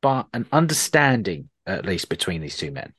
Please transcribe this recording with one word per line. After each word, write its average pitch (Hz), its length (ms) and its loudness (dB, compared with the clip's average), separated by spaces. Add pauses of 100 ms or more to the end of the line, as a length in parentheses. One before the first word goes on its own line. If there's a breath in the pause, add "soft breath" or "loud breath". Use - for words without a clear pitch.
but 131 320 2
an 120 180 -4
understanding, 135 960 2 (180)
at 92 200 -4
least, 90 240 -4
between 82 320 -4
these 73 160 -10
two - 140 -6
men. 135 260 -12